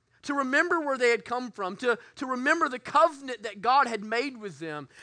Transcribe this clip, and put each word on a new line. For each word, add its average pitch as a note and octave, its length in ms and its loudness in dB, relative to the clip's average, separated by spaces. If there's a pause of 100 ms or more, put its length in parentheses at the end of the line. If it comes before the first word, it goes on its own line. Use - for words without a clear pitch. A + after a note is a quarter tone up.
(220)
To C#4+ 120 -4
remember D4 460 2
where C#4 180 -2
they A#3+ 120 4
had A3+ 140 0
come B3 280 -6
from, G#3 240 -6
to, A#3+ 200 0 (200)
to C4+ 100 -6
remember C#4+ 420 2
the B3+ 120 -6
covenant C#4 640 2
that G3+ 160 -8
God B3 260 4
had A3+ 160 -4
made A#3+ 340 -4
with G3+ 220 -12
them, D3+ 300 -10 (140)